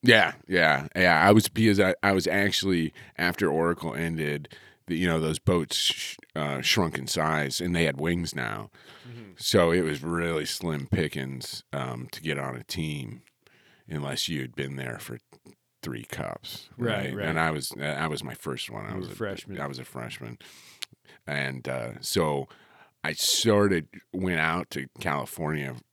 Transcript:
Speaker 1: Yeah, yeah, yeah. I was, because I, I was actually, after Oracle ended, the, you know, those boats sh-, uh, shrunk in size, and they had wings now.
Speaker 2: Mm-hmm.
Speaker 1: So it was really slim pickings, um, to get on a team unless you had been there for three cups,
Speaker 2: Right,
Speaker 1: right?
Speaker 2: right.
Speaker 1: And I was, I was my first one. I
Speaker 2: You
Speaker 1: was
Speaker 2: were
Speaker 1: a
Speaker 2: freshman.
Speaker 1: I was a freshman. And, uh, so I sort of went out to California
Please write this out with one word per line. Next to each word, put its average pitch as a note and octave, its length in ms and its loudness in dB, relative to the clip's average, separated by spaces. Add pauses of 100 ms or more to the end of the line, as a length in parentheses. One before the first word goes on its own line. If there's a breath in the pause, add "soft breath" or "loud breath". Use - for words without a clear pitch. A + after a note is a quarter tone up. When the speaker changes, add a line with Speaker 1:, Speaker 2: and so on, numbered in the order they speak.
Speaker 1:
Yeah, A2 300 8 (140)
yeah, D2+ 480 4
yeah. F2 320 6
I G2+ 40 10
was, G#2 160 8
because G#2+ 320 4
I, F#2 240 4
I G2+ 80 4
was F#2+ 160 2
actually, F#2 680 2 (240 loud breath)
after F2 320 2
Oracle E2 440 0
ended, D#2 560 -2 (380 loud breath)
the, E2+ 100 -2
you F2+ 100 2
know, E2 120 2
those D#2+ 200 0
boats E2+ 380 2
sh-, - 400 -2 (180)
uh, D2 260 -4
shrunk E2 360 2
in C2 100 -8
size, D#2 540 0
and F2 140 0
they E2 100 4
had C#2 140 0
wings E2+ 360 -2
now. G#1+ 340 -6 (380 loud breath)
Speaker 2:
Mm-hmm. A#2 300 -18
Speaker 1:
So E2+ 340 4
it F2+ 100 4
was D2+ 220 -2
really E2 420 0
slim D2+ 420 -4
pickings, C2+ 840 -4
um, B1+ 400 -6
to - 100 -16
get D2+ 160 -4
on C2+ 180 -6
a B1 80 -12
team D2 580 -6 (680 soft breath)
unless D2 400 -6
you D#2 140 -4
had B1 140 -10
been C#2 200 -6
there B1+ 240 -8
for A#1 200 -12 (640)
three A#1 200 -8
cups, - 760 -10
Speaker 2:
Right, A2 300 -2
Speaker 1:
right? - 80 -6
Speaker 2:
right. G2+ 120 -4
Speaker 1:
And D#2 120 0
I D#2+ 120 4
was, D2 200 -4 (100)
I D2+ 260 -2
was D2 160 -4
my D2 120 -10
first - 340 -8
one. G2+ 160 -10
I G#2 60 -8
Speaker 2:
You G2 60 -6
Speaker 1:
was F2+ 100 -6
Speaker 2:
were G2 60 -10
Speaker 1:
a - 40 -12
Speaker 2:
freshman. G2 420 -8
Speaker 1:
I C#2+ 80 -4
was C2+ 120 -10
a B1+ 60 -12
freshman. - 520 -10 (920 loud breath)
And, C2+ 400 -4
uh, A#1+ 240 -4 (100)
so D2+ 460 0 (560 loud breath)
I D#2+ 100 -2
sort G#2 600 4
of E2 120 2 (280)
went F#2 260 0
out E2 320 0
to C2+ 160 -8 (120)
California D2 760 -4 (180)